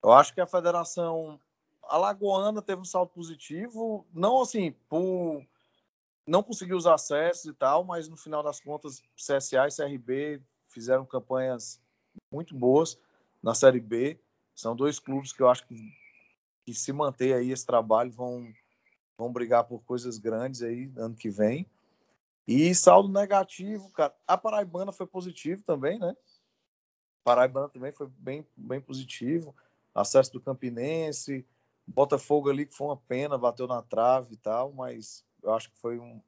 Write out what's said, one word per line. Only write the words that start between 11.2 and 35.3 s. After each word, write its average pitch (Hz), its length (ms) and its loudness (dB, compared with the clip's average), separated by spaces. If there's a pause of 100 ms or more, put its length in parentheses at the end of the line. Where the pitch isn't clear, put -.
muito 156 220 -10
boas 135 440 4 (440)
na 113 120 0
Série 127 260 8
B. 117 380 -4 (360)
São 117 200 -6
dois 139 240 -2
clubes 135 340 -8
que - 100 -2
eu 127 60 8
acho 123 180 2
que, 120 100 -20 (880)
que 120 100 -14
se - 180 -6
manter 131 420 0
aí 127 180 0
esse 127 140 -8
trabalho 113 440 2
vão, 123 380 -10 (720)
vão 120 140 -6
brigar 120 320 2
por 117 180 -12
coisas 123 340 -8
grandes 117 460 -6
aí 120 340 -8
ano 113 180 -8
que 113 140 -10
vem. 107 380 0 (800)
E 151 260 4
saldo 185 340 8
negativo, 196 840 -2
cara, - 240 -2 (120)
a 185 100 2
Paraibana 196 560 -4
foi 185 140 -10
positivo 180 560 -8
também, 156 360 -2
né? 185 180 -4 (1040)
A - 20 -20
Paraibana 127 440 4
também 135 240 -12
foi 143 160 -12 (100)
bem, 139 280 -10 (100)
bem 131 240 -8
positivo. 135 760 -6 (400)
Acesso 131 380 4
do - 80 -12
Campinense, 135 1040 -6 (400)
Botafogo 139 640 2
ali 139 160 -2
que - 100 -20
foi 143 120 -8
uma 143 80 -6
pena, 135 420 -4
bateu 120 280 0
na 123 140 -6
trave 117 540 0
e - 20 -20
tal, 120 360 -4
mas 123 520 -14 (180)